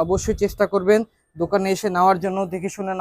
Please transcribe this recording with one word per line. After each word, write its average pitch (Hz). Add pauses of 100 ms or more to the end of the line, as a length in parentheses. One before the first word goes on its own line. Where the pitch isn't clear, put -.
অবশ্যই 190
চেষ্টা 202
করবেন 202 (360)
দোকানে 190
এসে 208
নেওয়ার 185
জন্য, 190 (140)
দেখে 185
শুনে 190